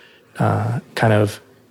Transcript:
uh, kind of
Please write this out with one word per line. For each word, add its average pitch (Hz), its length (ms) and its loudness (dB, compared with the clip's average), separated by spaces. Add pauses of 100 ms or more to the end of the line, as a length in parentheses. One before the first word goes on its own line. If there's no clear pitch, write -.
(380)
uh, 110 420 0 (160)
kind 113 180 2
of 104 260 0 (320)